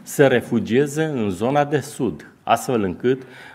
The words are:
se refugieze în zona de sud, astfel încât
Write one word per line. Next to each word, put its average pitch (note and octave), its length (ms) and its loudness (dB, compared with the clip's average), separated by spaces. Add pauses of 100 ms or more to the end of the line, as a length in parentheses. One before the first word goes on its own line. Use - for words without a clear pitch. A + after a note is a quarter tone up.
se - 240 4
refugieze B2+ 760 0
în B2 260 -4
zona B2 340 0
de C#3+ 160 -2
sud, G#2 460 -6 (160)
astfel A#2 400 0
încât A#2+ 400 -2 (320)